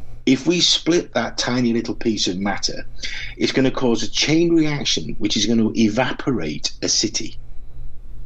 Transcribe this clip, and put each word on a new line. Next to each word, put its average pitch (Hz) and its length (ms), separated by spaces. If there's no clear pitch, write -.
If 131 220
we 175 140
split - 540
that 113 220
tiny 123 360
little 113 220
piece 110 340
of 92 100
matter, - 480
it's - 160
gonna 131 180
cause 120 320
a - 80
chain 165 440
reaction, 147 640
which 107 180
is 101 100
gonna 113 280
evaporate 110 1000
a 90 60
city." - 480